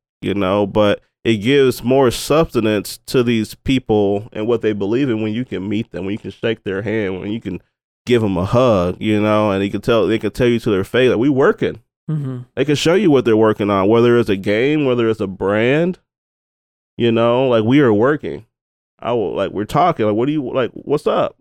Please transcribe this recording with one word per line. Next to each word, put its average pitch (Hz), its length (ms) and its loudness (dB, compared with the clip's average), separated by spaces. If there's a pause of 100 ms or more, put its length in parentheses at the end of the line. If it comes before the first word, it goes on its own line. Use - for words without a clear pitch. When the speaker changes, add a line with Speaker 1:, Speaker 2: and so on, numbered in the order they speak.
(240)
Speaker 1:
you 98 100 -4
know. 98 320 0
But 104 360 0 (220)
it 117 140 0
gives 127 460 2
more 131 260 4
substance 113 960 -2
to 135 160 0
these 117 320 0
people 104 800 -2
and 107 140 -6
what 117 140 0
they 110 120 0
believe 107 360 -2
in 110 120 -2
when 107 120 -4
you 123 120 -6
can 95 240 -8
meet 107 220 -4
them, 85 140 -10
when 98 80 -6
you 110 60 -8
can 98 120 -14
shake 113 320 -6
their 95 180 -6
hand, 104 380 -4
when 101 120 -8
you 117 100 -6
can 90 200 -8 (460)
give 117 160 2
them 95 140 0
a 90 80 0
hug, 101 540 2
you 107 220 0
know, 107 300 2
and 98 120 0
you 101 60 -2
can 101 120 -6
tell, 110 260 2
they 110 120 0
can 104 120 -4
tell 127 160 -2
you 120 120 0
to 113 120 -2
their 95 120 0
face 123 260 0
that 101 100 0
we 131 100 2
working. 139 520 0 (280)
Speaker 2:
Mm-hmm. 131 320 -6 (140)
Speaker 1:
They 143 100 0
can 147 100 2
show 156 180 2
you 190 160 4
what 127 160 4
they're 110 100 4
working 110 360 2
on, 98 160 2
whether 120 320 4
it's 110 100 0
a 98 60 2
game, 120 500 0
whether 120 240 0
it's 107 100 -2
a 104 60 -4
brand, 113 720 0 (1000)
you 117 140 2
know, 117 360 2
like, 117 160 2
we 127 180 2
are 120 120 4
working. 107 520 -2 (540)
I 113 140 -6
will, 95 200 -2
like, 87 180 -4
we're 98 140 -6
talking, 151 400 0
like, 104 100 0
"What 123 120 -2
do 147 40 -2
you, 151 120 -4 (100)
like, 120 200 -2
what's - 340 -4
up?" 170 340 -2